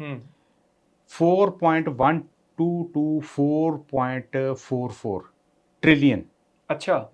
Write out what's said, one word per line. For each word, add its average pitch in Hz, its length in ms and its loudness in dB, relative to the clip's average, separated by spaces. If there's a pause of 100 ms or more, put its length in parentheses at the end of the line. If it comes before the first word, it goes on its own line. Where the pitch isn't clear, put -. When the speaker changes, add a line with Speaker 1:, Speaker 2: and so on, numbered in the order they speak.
Speaker 1:
ਹੂੰ। 139 200 -12 (1000)
Speaker 2:
four 190 280 4
point 160 440 0
one 143 240 2 (420)
two 170 220 -2
to 151 340 -2
four 151 600 0
point 131 760 -4
four 123 340 -6
four 104 320 -8 (640)
trillion 139 360 4 (500)
Speaker 1:
ਅੱਛਾ। 151 420 -2